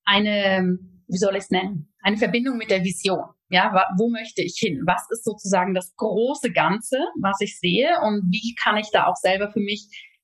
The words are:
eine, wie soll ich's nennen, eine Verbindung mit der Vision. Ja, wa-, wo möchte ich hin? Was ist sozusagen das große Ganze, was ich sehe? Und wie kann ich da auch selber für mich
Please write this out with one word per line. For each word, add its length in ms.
eine, 720
wie 100
soll 180
ich's 140
nennen, 500
eine 160
Verbindung 400
mit 140
der 140
Vision. 400
Ja, 240
wa-, 120
wo 100
möchte 340
ich 160
hin? 280
Was 240
ist 140
sozusagen 500
das 220
große 560
Ganze, 440
was 220
ich 180
sehe? 420
Und 300
wie 220
kann 240
ich 120
da 160
auch 100
selber 360
für 80
mich 260